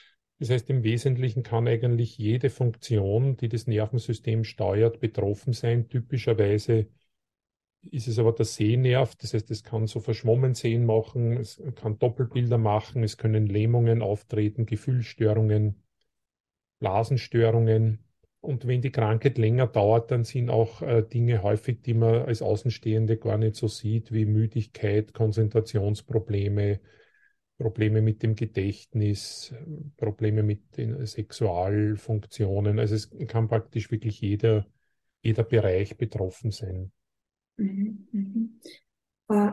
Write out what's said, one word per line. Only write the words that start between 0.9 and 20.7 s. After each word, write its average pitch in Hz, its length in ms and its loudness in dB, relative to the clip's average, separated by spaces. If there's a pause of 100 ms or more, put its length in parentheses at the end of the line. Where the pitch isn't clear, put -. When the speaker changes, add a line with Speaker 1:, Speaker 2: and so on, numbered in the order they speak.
Speaker 1:
kann 117 260 0
eigentlich 117 480 0
jede 117 320 0
Funktion, 117 880 0
die 117 140 -2
das 113 160 -4
Nervensystem 113 800 -2
steuert, 104 560 0
betroffen 107 520 -2
sein. 117 380 -2
Typischerweise 107 960 2 (960)
ist 127 260 -8
es 113 100 -2
aber 113 140 4
der 113 140 0
Sehnerv, 123 720 0
das - 180 -10
heißt, 107 160 -4
es 107 120 -8
kann 110 240 -4
so 107 140 -6
verschwommen 120 540 0
sehen 117 320 0
machen, 117 500 0
es 117 260 -10 (120)
kann 107 240 -6
Doppelbilder 120 580 0
machen, 107 460 0
es 104 160 -4
können 110 280 2
Lähmungen 117 540 2
auftreten, 104 640 -2
Gefühlsstörungen, 110 1160 0 (960)
Blasenstörungen. 113 1200 2 (420)
Und 123 260 -6
wenn 123 160 0
die 127 100 -2
Krankheit 113 460 2
länger 117 280 4
dauert, 110 440 4
dann 120 120 0
sind 120 280 -2
auch, 113 320 0